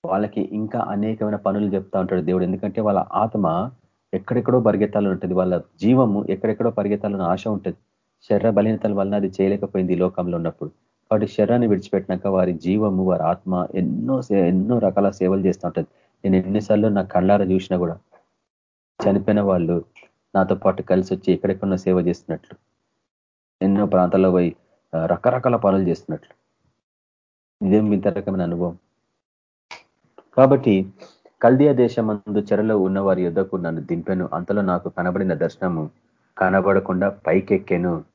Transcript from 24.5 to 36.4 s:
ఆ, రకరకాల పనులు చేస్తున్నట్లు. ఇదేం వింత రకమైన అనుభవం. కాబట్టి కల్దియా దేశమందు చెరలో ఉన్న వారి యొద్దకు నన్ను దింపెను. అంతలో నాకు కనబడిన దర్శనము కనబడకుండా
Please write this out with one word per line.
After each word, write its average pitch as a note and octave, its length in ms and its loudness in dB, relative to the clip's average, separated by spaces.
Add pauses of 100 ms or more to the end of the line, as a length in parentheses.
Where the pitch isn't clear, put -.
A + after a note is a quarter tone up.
ఆ, E2 140 -2
రకరకాల A#2+ 500 0
పనులు G2 320 2
చేస్తున్నట్లు. - 460 -6 (1300)
ఇదేం G#2 300 2
వింత G2+ 180 0
రకమైన F#2+ 340 -4
అనుభవం. F2 360 -4 (1600)
కాబట్టి C3 400 4 (680)
కల్దియా C3+ 320 6
దేశమందు A2 640 0
చెరలో G#2+ 440 0
ఉన్న F#2+ 180 0
వారి F#2+ 220 2
యొద్దకు F2+ 340 -2
నన్ను E2 240 -4
దింపెను. E2+ 520 -4
అంతలో G2+ 300 -2
నాకు F2+ 260 -2
కనబడిన F#2 460 -2
దర్శనము E2 480 -4 (540)
కనబడకుండా F#2+ 720 0 (180)